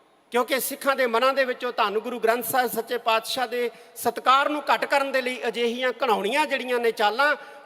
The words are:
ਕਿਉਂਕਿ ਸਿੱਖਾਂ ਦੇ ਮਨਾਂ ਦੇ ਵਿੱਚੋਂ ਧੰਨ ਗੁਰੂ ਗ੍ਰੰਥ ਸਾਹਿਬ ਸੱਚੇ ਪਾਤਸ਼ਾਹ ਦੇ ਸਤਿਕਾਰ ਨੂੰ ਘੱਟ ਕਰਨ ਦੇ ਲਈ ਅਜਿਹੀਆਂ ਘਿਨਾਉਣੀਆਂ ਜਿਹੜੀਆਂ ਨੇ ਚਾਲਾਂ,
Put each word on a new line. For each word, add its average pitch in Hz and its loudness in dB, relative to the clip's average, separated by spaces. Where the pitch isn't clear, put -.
ਕਿਉਂਕਿ 254 0
ਸਿੱਖਾਂ 269 -2
ਦੇ 254 0
ਮਨਾਂ 240 2
ਦੇ 269 2
ਵਿੱਚੋਂ 247 -4
ਧੰਨ 214 0
ਗੁਰੂ 240 -6
ਗ੍ਰੰਥ 226 2
ਸਾਹਿਬ 254 0
ਸੱਚੇ 226 -4
ਪਾਤਸ਼ਾਹ 226 0
ਦੇ 240 -2
ਸਤਿਕਾਰ 262 2
ਨੂੰ 302 -2
ਘੱਟ 240 0
ਕਰਨ 277 0
ਦੇ 262 0
ਲਈ 247 -4
ਅਜਿਹੀਆਂ 240 -2
ਘਿਨਾਉਣੀਆਂ 233 0
ਜਿਹੜੀਆਂ 254 -2
ਨੇ 233 2
ਚਾਲਾਂ, 233 2